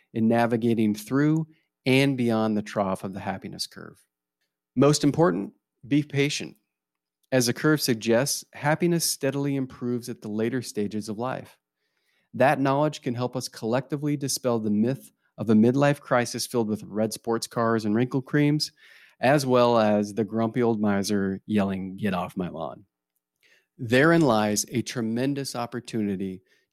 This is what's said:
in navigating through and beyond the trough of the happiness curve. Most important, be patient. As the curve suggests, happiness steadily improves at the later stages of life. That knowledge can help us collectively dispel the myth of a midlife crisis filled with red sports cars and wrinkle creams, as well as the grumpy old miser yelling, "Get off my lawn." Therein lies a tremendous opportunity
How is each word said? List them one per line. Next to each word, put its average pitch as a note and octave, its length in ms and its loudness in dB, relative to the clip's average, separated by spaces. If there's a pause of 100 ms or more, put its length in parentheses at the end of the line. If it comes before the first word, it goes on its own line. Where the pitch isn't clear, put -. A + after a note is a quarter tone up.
(140)
in A2+ 160 2
navigating A#2 680 2
through D3+ 500 0 (400)
and C3+ 300 4
beyond A2 400 0
the G#2 60 0
trough G2 420 -2
of G2+ 80 -8
the F#2+ 80 -10
happiness F#2+ 480 -10
curve. E2 300 -18 (800)
Most C#3+ 260 4
important, D#3 480 2 (340)
be C#3+ 180 0
patient. C#3+ 520 -4 (800)
As B2+ 140 2
the A#2+ 60 0
curve D#3 280 2
suggests, A2+ 720 0
happiness E3 500 0
steadily C#3 540 -2
improves B2 500 -6
at A#2 140 -12
the A2 80 -12
later A#2 320 -2
stages G#2+ 480 -6
of G#2+ 100 -8
life. - 380 -8 (760)
That C3 280 4
knowledge C#3+ 400 0
can C3 120 -4
help B2 220 -4
us - 140 -8
collectively C#3 640 -4
dispel B2+ 440 -2
the A2 100 -2
myth A2 420 0 (260)
of G#2+ 120 -4
a A2+ 40 6
midlife C3+ 460 6
crisis A#2+ 480 -2
filled A#2 220 -2
with G#2+ 140 -4
red G#2 280 -2
sports A#2 340 -4
cars A2+ 380 0
and G#2 100 0
wrinkle B2+ 280 0
creams, D3 500 0 (480)
as C3+ 280 2
well A#2+ 320 4
as G#2+ 340 2
the A2 100 -2
grumpy A2+ 380 -2
old A2+ 180 2
miser G2+ 680 -2
yelling, F#2+ 500 -2
"Get G#2 160 -4
off F2 240 -6
my F2 120 -4
lawn." D#2 360 -10 (880)
Therein C#3+ 460 4
lies G#2+ 480 2
a A#2 140 -2
tremendous C3 720 -4
opportunity G2+ 880 -6 (300)